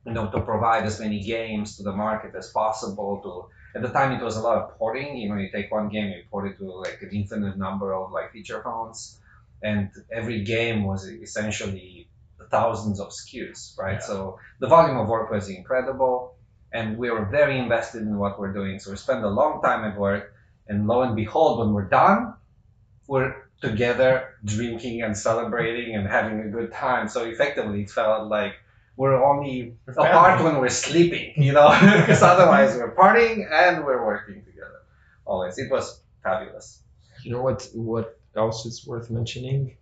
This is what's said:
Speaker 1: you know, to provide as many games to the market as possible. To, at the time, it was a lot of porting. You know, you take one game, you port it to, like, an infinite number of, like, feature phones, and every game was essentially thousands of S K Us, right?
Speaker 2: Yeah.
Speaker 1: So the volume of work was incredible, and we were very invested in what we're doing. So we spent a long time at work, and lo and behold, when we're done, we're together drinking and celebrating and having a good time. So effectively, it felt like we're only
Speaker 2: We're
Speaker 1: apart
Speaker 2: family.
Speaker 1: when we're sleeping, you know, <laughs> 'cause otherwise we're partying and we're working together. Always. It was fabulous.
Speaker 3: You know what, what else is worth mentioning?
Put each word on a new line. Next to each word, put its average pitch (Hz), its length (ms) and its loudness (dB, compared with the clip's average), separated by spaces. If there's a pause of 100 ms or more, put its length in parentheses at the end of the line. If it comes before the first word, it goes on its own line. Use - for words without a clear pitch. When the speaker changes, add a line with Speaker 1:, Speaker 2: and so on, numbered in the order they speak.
Speaker 1:
you 120 80 -10
know, 113 180 -4
to - 100 -2
provide 117 440 0
as - 160 -4
many 104 220 -4
games 110 540 -6
to 101 80 -18
the 98 80 -6
market 104 420 -4
as 92 160 -12
possible. 101 760 -4
To, - 540 -14
at 107 80 -6
the 110 60 -6
time, 135 200 2
it 120 100 -6
was 107 140 -4
a 110 60 -4
lot 113 160 2
of - 200 -8
porting. 131 380 -6
You 107 140 -8
know, 104 60 -6
you 95 140 -6
take 101 200 -8
one 107 180 -4
game, 104 220 -4
you 87 200 -12
port 98 200 -6
it 92 80 -18
to, 98 140 -12
like, 90 300 -10
an 92 100 -16
infinite 101 440 -6
number 95 380 -6
of, 92 160 -8
like, - 220 -8
feature - 300 -12
phones, - 580 -12 (420)
and 104 280 -2 (200)
every 113 320 -6
game 113 420 -2
was 95 220 -4
essentially 104 1040 -8 (420)
thousands 107 500 -2
of 98 80 -10
S - 160 -16
K 113 260 -12
Us, - 280 -18
right? 95 220 -4
Speaker 2:
Yeah. - 100 -10
Speaker 1:
So 95 280 -8 (220)
the 127 80 -4
volume 160 300 6
of 107 100 -2
work 110 220 -2
was 98 180 -4
incredible, 127 840 -2 (380)
and 110 260 -6
we 120 120 -2
were 107 140 -4
very 135 340 2
invested 113 440 -4
in 104 160 -4
what 101 200 -2
we're 98 140 -6
doing. 98 280 -6
So 98 100 -14
we 98 60 -10
spent 120 280 -4
a 101 40 0
long 117 340 0
time 117 220 0
at 104 140 -6
work, 101 340 -2 (360)
and 104 180 -2
lo 123 160 2
and 117 140 0
behold, 147 440 2
when 107 140 0
we're 98 140 -2
done, 202 460 4 (760)
we're 131 260 0 (280)
together 120 720 2 (100)
drinking 113 580 -4
and 107 140 -2
celebrating 113 800 -2
and 98 100 -2
having 110 340 -2
a 107 80 -8
good 117 240 -8
time. 120 360 -2
So 117 160 -6
effectively, 107 580 -4
it 98 80 -10
felt 107 380 -2
like 104 260 -2 (420)
we're 131 280 2
only 135 500 -2 (120)
Speaker 2:
We're 127 80 -14
Speaker 1:
apart 170 440 6
Speaker 2:
family. 165 140 2
Speaker 1:
when 139 80 0
we're 123 80 2
sleeping, - 680 2
you 139 160 4
know, 147 160 10
<laughs> 208 380 8
'cause - 160 6
otherwise 180 540 8
we're 120 180 -4
partying 220 560 6
and 165 340 4
we're 127 200 0
working 101 400 -6
together. - 360 -20 (440)
Always. 92 340 -6
It - 120 -8
was - 300 -4 (220)
fabulous. - 600 -8 (400)
Speaker 3:
You 135 100 -10
know 123 100 -4
what, 127 320 -2
what 113 440 -4 (180)
else 110 300 -2
is - 200 -14
worth 117 240 -10
mentioning? 127 720 -4